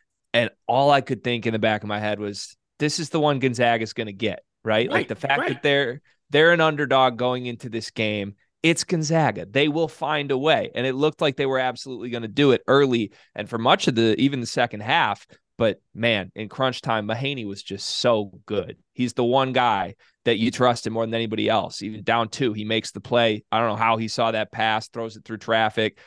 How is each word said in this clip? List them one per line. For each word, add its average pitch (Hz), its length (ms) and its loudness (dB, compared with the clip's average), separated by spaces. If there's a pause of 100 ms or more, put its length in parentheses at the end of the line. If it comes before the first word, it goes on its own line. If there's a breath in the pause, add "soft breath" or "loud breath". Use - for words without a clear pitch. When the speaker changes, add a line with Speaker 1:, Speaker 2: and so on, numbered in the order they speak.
(360 soft breath)
Speaker 1:
And 117 160 2 (160)
all 139 240 4
I 139 100 6
could 135 220 -6
think 120 240 -2
in 113 60 0
the 110 40 -2
back 107 240 2
of 107 60 -10
my 104 120 -4
head 107 200 -2
was, 104 360 -10 (220)
"This 147 220 -2
is 156 100 -6
the 165 100 -2
one 147 200 2
Gonzaga's 117 540 0
gonna 110 180 -6
get," 101 320 -4 (200)
right? 110 240 2
Like, - 80 -2
Speaker 2:
Right, - 120 0
Speaker 1:
the 107 80 -6
fact 139 240 0
Speaker 2:
right. 339 100 -2
Speaker 1:
that 127 140 -6
they're, 139 380 0 (280)
they're 156 220 6
an 170 100 4
underdog 135 560 2
going 123 300 -2
into 120 220 -10
this 110 200 -6
game. 104 460 -4 (260)
It's 160 220 2
Gonzaga. 147 640 0
They 135 200 2
will 156 200 0
find 143 420 -4
a 135 80 0
way. 139 380 2
And 120 100 -2
it 131 80 -2
looked 147 280 -2
like 147 160 0
they 139 100 0
were 131 100 0
absolutely 123 540 -6
gonna 117 160 -6
do 135 240 4
it 113 160 4
early 127 460 2 (200 soft breath)
and 104 160 -10
for 117 80 -6
much 123 300 2
of 135 80 0
the, 113 260 4
even 139 200 0
the 117 40 -6
second 117 360 -2
half. 117 440 0 (320 soft breath)
But, 110 240 0 (140)
man, 107 400 0
in 107 140 -10
crunch 131 320 -4
time, 110 260 -2
Mahaney 120 400 -6
was 98 160 -12
just - 240 -10
so 107 440 0 (140)
good. - 320 -6 (160)
He's 123 200 -4
the 123 100 0
one 131 300 2
guy 107 420 0 (300 soft breath)
that 113 120 2
you 113 140 2
trust 123 340 2
him 110 80 -4
more 113 100 -2
than 113 120 -4
anybody 107 340 -2
else. 104 320 -2
Even 107 220 -10
down 113 260 0
two, 120 240 -2
he 107 100 -6
makes 110 280 -2
the - 100 -12
play. 117 500 2
I 110 60 0
don't 117 120 2
know 104 60 -2
how 113 220 2
he 113 100 -4
saw 113 240 0
that 107 200 -4
pass, 110 380 -2
throws 113 280 -10
it - 80 -20
through 110 140 -10
traffic, 110 680 0